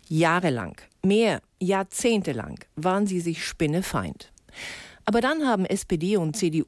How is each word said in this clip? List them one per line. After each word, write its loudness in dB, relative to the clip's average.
Jahrelang, 2
mehr, 4
jahrzehntelang 0
waren 0
sie 0
sich -4
spinnefeind. -4
Aber 2
dann 0
haben 2
S -2
P -2
D 0
und -2
C 0
D 0